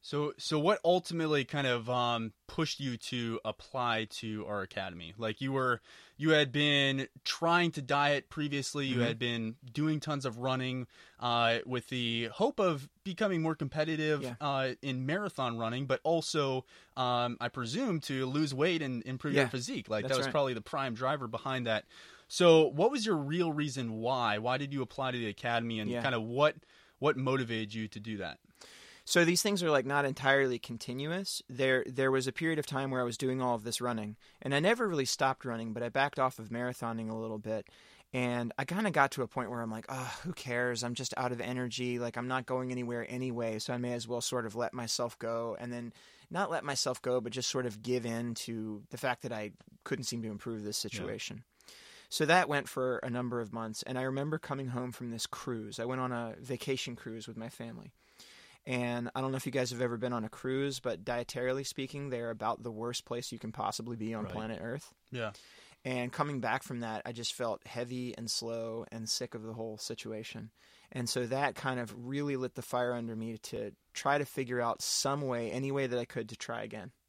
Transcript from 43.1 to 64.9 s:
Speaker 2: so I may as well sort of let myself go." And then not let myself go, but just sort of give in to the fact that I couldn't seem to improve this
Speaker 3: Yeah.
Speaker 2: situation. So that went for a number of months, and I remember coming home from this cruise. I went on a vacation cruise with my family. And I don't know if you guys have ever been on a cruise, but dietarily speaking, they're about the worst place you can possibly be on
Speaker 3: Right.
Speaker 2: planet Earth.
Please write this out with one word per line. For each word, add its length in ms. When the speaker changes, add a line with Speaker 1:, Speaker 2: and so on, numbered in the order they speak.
Speaker 2:
so 120
I 40
may 160
as 160
well 120
sort 240
of 120
let 180
myself 460
go." 400
And 120
then 200
not 220
let 140
myself 360
go, 200
but 120
just 160
sort 180
of 160
give 220
in 300
to 560
the 80
fact 240
that 100
I 200
couldn't 220
seem 160
to 80
improve 340
this 180
Speaker 3:
Yeah. 80
Speaker 2:
situation. 540
So 180
that 220
went 200
for 360
a 60
number 300
of 120
months, 320
and 120
I 60
remember 360
coming 320
home 200
from 220
this 160
cruise. 500
I 60
went 160
on 100
a 300
vacation 560
cruise 320
with 80
my 140
family. 420
And 460
I 60
don't 100
know 60
if 100
you 60
guys 180
have 100
ever 160
been 160
on 120
a 40
cruise, 520
but 240
dietarily 600
speaking, 460
they're 200
about 340
the 80
worst 320
place 260
you 80
can 140
possibly 420
be 180
on 120
Speaker 3:
Right. 80
Speaker 2:
planet 280
Earth. 320